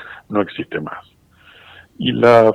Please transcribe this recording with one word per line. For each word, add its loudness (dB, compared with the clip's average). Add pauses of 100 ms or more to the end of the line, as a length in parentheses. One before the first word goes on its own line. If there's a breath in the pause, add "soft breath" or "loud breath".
(280 loud breath)
no -4
existe -10
más. -14 (1000 soft breath)
Y -6
la 4